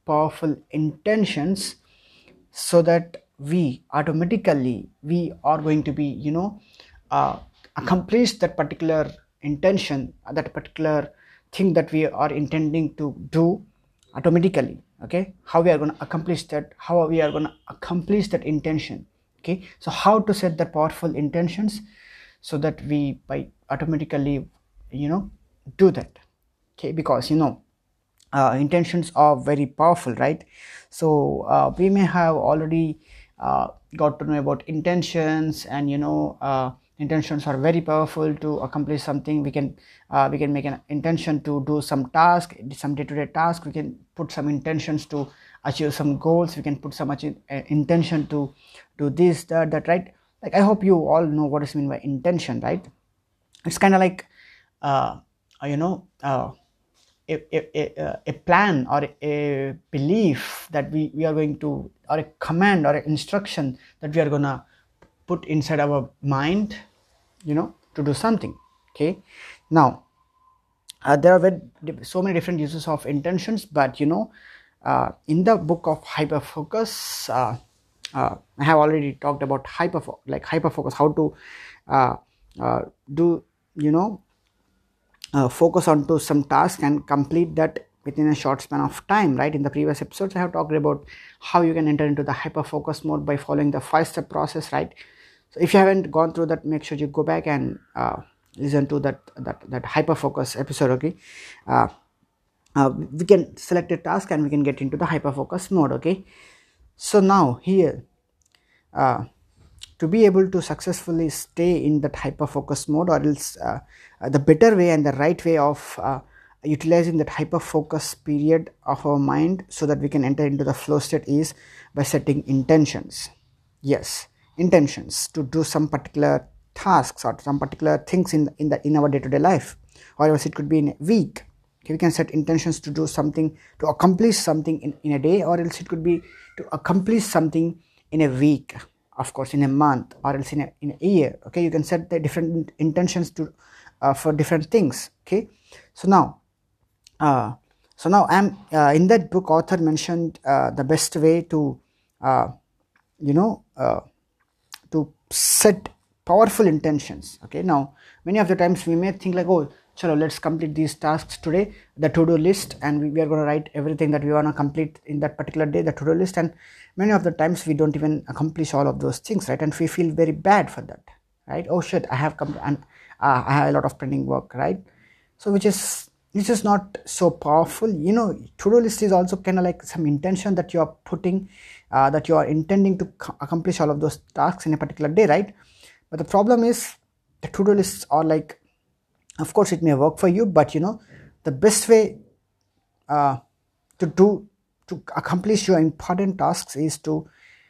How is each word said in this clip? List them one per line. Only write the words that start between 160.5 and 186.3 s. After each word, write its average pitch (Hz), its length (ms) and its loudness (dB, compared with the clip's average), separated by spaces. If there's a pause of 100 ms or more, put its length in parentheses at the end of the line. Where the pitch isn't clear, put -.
these 156 200 -2
tasks 156 420 -4
today, 190 360 -2 (240)
the 151 100 0
to-do 165 300 4
list," 185 440 0
and 147 200 -2
we, 151 80 -2
we 151 100 -2
are 160 60 2
gonna 156 180 0
write 151 300 -2
everything 151 380 -2
that 147 120 0
we 147 80 0
wanna 151 220 2
complete 151 520 -4
in 147 140 -6
that 147 180 -4
particular 156 280 -2
day, 151 160 0
the 160 100 0
to-do 147 220 0
list, 180 240 0
and 165 160 -2 (420)
many 202 160 2
of 196 140 2
the 170 60 2
times 170 340 0
we 156 80 0
don't 151 240 2
even 151 320 0
accomplish 156 440 -4
all 143 140 2
of 135 140 -2
those 135 180 -4
things, 196 300 -6
right? 135 120 -2
And 151 140 -2
we 165 120 -2
feel 165 260 -2
very 165 180 2
bad 180 400 2
for - 120 -14
that, - 200 -20 (440)
right? 156 220 -8
"Oh 170 120 2
shit, - 280 -2
I 127 60 -4
have 147 220 -2
come - 260 -8
and, 143 140 -2 (420)
uh, 127 260 2
I 135 60 -2
have 143 160 4
a 143 60 2
lot 139 100 2
of 139 160 -4
pending 139 260 -4
work," 131 280 -4
right? 143 260 -4 (580)
So 208 140 -4
which 196 140 2
is, - 440 -2 (240)
which 202 160 -2
is 220 140 0
not 202 420 0
so 170 260 2
powerful. 165 580 0
You 175 240 0
know, 220 260 0 (180)
to-do 220 220 6
list 220 220 0
is 208 100 2
also 185 240 4
kinda 185 260 0
like 180 220 -2
some 165 220 -4
intention 180 500 0
that 170 180 -4
you 170 80 2
are 156 120 -2 (120)
putting, 190 440 -4 (400)
uh, 135 200 4
that 147 180 0
you 165 80 4
are 151 100 4
intending 185 520 2
to 190 80 -4
c-, - 340 -16
accomplish 165 400 -2
all 151 100 2
of 147 120 0
those 151 160 -2 (160)
tasks 160 320 -2
in 156 80 2
a 151 40 0
particular 151 320 -4
day, 202 160 4
right? 180 300 2 (540)
But 160 100 -10
the 160 60 -4
problem 226 380 4